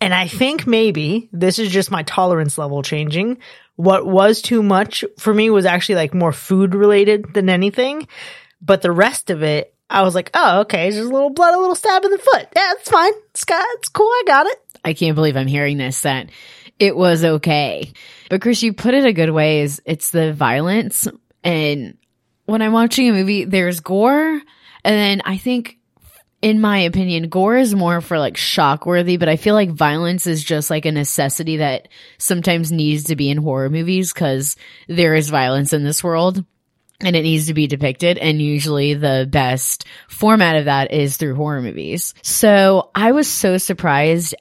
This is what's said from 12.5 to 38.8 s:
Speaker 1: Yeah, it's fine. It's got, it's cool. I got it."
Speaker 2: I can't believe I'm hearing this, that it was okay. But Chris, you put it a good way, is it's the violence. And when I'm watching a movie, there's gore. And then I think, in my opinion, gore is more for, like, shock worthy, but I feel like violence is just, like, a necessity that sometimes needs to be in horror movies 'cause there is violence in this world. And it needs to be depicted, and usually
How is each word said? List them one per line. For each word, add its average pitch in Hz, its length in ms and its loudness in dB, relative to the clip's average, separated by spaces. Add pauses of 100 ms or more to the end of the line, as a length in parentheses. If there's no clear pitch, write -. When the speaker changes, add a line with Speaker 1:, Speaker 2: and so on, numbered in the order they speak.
Speaker 1:
Yeah, 370 200 0
it's - 160 -10
fine. 381 240 4 (160)
It's - 160 -10
got, 359 200 -2 (100)
it's - 120 -10
cool. 427 200 2
I 480 200 0
got 294 200 4
it." 523 120 -6 (260)
Speaker 2:
I 165 80 -2
can't 160 220 -2
believe 151 220 2
I'm 131 100 -2
hearing 143 300 -2
this, 131 240 -6
that 131 280 -4 (480)
it 196 160 2
was 170 300 2
okay. 147 680 0 (360)
But 190 120 -2
Chris, 233 220 0
you 220 100 0
put 247 200 0
it 277 120 4
a 226 80 4
good 160 160 2
way, 156 320 2
is 147 240 -4
it's - 260 -6
the 160 220 0
violence. 151 720 -2 (340)
And 147 560 -2 (500)
when 220 140 0
I'm 220 120 0
watching 233 340 2
a 226 60 4
movie, 190 320 0
there's 180 340 0
gore. 254 540 2
And 285 80 -4 (420)
then 208 400 0
I 190 140 -4
think, 247 400 -6 (640)
in 214 180 2
my 208 200 2
opinion, 175 500 -2
gore 190 260 2
is 247 180 2
more 175 280 0
for, 165 180 -4
like, 139 160 -2
shock 151 500 0
worthy, 175 300 2
but 170 140 0
I 156 80 2
feel 208 180 2
like 196 160 2
violence 165 560 -2
is 156 160 -2
just, 151 260 -4
like, 156 160 -4
a 160 60 -2
necessity 151 640 -2
that 139 300 -4 (300)
sometimes 170 520 0
needs 151 360 0
to 160 100 -4
be 143 140 0
in 147 80 -2
horror 135 320 -2
movies 170 420 -2
'cause 139 460 -4 (320)
there 170 260 2
is 147 140 0
violence 139 420 0
in 147 140 0
this 151 180 -4
world. 180 400 0 (580)
And 175 160 0
it 156 60 0
needs 156 240 0
to 160 60 -4
be 151 140 0
depicted, 143 500 -2
and 151 240 -2
usually 147 520 0